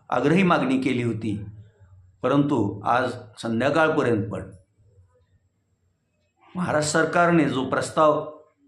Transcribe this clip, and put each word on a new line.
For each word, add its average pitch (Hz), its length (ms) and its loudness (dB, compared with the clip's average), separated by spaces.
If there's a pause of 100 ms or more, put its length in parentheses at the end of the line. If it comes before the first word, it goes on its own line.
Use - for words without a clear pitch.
आग्रही 147 340 2
मागणी 135 380 2
केली 123 220 -2
होती. 110 420 -6 (760)
परंतु 135 600 0
आज 123 320 0 (280)
संध्याकाळपर्यंत 127 920 0
पण 92 200 -10 (2000)
महाराष्ट्र 160 480 0
सरकारने 170 460 4
जो 127 200 -4
प्रस्ताव 151 680 0 (300)